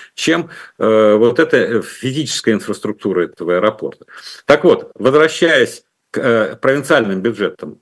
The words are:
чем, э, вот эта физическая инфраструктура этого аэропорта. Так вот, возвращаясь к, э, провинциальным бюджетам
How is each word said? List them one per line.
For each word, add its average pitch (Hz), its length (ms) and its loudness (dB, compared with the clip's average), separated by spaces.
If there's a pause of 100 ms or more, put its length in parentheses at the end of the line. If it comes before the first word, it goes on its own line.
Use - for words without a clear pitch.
(140)
чем, 165 340 -2 (300)
э, 110 360 4
вот 117 260 2
эта 117 420 0
физическая 127 720 -4
инфраструктура 101 720 -4
этого 87 320 -4
аэропорта. 98 500 -4 (400)
Так 147 180 2
вот, - 300 2
возвращаясь 151 920 0 (260)
к, - 80 -8
э, 113 360 0
провинциальным 131 680 0
бюджетам 98 600 -6